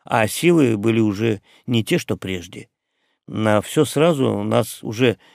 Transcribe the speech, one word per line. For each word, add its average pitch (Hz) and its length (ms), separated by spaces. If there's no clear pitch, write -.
а 113 240
силы 147 520
были 113 200
уже 107 440
не 117 180
те, 170 140
что 107 180
прежде. 95 540
На 107 340
всё 151 240
сразу 131 600
нас 113 380
уже 113 360